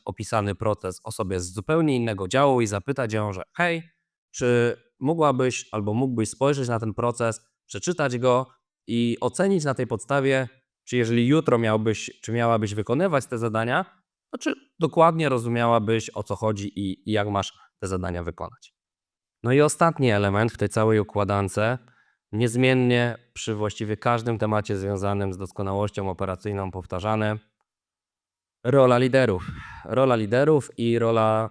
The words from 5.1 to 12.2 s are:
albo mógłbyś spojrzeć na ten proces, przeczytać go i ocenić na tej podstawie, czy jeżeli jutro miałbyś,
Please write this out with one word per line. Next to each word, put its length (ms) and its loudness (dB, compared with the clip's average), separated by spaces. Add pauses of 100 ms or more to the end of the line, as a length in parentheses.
albo 220 -4
mógłbyś 360 -2
spojrzeć 380 0
na 120 -2
ten 140 -6
proces, 460 -2 (260)
przeczytać 520 -4
go 280 2 (400)
i 340 -2
ocenić 440 0
na 100 -2
tej 120 -4
podstawie, 600 -2 (360)
czy 120 -4
jeżeli 300 2
jutro 320 4
miałbyś, 640 0